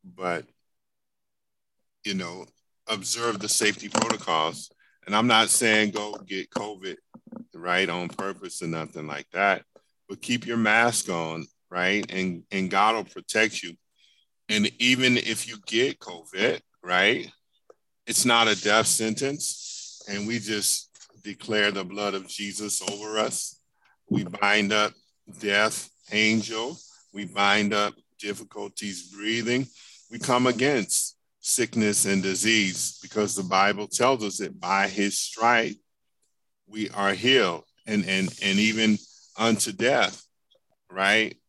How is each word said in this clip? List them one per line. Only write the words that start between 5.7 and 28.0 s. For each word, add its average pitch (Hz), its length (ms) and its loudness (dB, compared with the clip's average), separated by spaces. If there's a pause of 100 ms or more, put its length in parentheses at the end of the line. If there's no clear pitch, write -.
go 104 240 -6 (120)
get 95 240 -8
covid, 95 460 -10 (560)
right, 90 360 0
on 87 200 -4
purpose 92 540 -10
or 85 60 -6
nothing 78 400 -8
like 73 240 -10
that, 95 320 2 (440)
but 98 140 -14
keep 120 240 -4
your 117 100 -2
mask 113 520 4
on, 82 380 -4 (240)
right? 92 380 0
And, 92 440 -4
and 95 180 -2
God 104 240 4
will 104 100 -4
protect 110 600 -2
you. 85 100 -12 (760)
And 107 220 2 (100)
even 127 360 4
if 113 320 -2
you 113 80 -14 (100)
get 123 320 0
covid, 95 600 -4 (240)
right, 92 440 2 (800)
it's - 180 0
not 117 220 6
a 104 160 2
death 107 240 4
sentence. 113 840 -4 (360)
And 101 200 -6
we 120 100 -4
just 104 500 -2 (360)
declare 104 480 -2
the 98 100 -4
blood 98 320 -4
of 95 140 -8
Jesus 101 520 -6
over 104 380 -6
us. - 420 -4 (480)
We 107 140 0
bind 101 500 2
up 104 200 2 (480)
death, 104 500 0 (220)
angel. 110 680 0 (340)
We 202 120 -10
bind 202 500 2
up 208 200 0 (260)